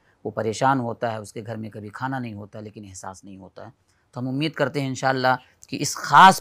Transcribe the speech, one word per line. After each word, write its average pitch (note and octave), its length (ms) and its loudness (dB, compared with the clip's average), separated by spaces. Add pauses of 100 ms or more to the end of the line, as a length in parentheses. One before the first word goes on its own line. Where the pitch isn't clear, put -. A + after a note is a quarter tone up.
(240)
वो A2 80 -8
परेशान B2+ 480 0
होता A#2 300 -4
है, A2 100 -8
उसके G#2+ 220 -14
घर A2 140 -12
में A2 140 -12
कभी G#2+ 200 -14
खाना C3 280 -8
नहीं A#2+ 160 -10
होता G#2 260 -16
लेकिन G#2+ 240 -16
एहसास F#2+ 400 -16
नहीं G2 140 -18
होता F#2+ 280 -20
है। A#2 60 -20 (420)
तो B2 60 -10
हम B2+ 80 -6
उम्मीद D3 260 -4
करते C#3 260 -2
हैं C3+ 80 -4
इंशाअल्लाह C3 480 0 (360)
कि C#3 60 -6
इस - 180 -6
ख़ास E3+ 440 8